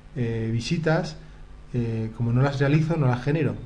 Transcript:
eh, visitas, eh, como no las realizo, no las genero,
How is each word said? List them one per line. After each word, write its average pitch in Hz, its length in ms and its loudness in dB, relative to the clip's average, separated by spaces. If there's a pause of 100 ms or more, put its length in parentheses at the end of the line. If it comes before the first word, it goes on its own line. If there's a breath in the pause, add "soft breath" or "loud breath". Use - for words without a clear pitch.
(160)
eh, 113 360 -2
visitas, 160 680 0 (560 loud breath)
eh, 113 440 -2
como 117 160 0
no 123 80 6
las 135 180 2
realizo, 156 380 4
no 135 100 2
las 123 160 0
genero, 143 320 0 (100)